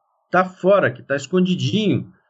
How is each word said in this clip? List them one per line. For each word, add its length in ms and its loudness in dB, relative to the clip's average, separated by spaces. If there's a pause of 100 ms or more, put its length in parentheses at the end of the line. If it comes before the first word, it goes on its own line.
(300)
tá 160 2
fora, 460 0
que 100 -12
tá 140 -6
escondidinho, 920 -2 (220)